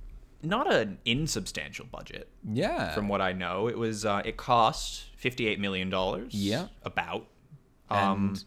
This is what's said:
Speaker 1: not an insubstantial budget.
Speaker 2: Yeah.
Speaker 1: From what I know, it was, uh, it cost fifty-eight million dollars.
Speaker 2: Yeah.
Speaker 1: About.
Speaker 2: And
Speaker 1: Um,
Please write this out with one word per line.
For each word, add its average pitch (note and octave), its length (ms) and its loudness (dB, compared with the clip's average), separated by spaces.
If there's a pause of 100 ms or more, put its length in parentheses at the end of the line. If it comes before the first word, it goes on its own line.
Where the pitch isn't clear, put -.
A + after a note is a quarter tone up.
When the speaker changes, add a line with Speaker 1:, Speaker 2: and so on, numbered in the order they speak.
(440)
Speaker 1:
not B3 280 2
an A2+ 340 2
insubstantial A#2 880 -2
budget. - 380 -12 (140)
Speaker 2:
Yeah. C3 500 0
Speaker 1:
From G#2 140 0
what G2+ 140 2
I F#2 120 2
know, F#2 340 0
it G#2+ 100 -2
was, A2 280 -2
uh, G2+ 200 2
it A2+ 120 -6
cost - 680 4 (120)
fifty-eight A2+ 420 0
million F#2+ 300 -2
dollars. F#2+ 440 0
Speaker 2:
Yeah. G#2+ 340 0 (160)
Speaker 1:
About. - 440 -4 (640)
Speaker 2:
And G#2 100 4
Speaker 1:
Um, G2 360 2 (120)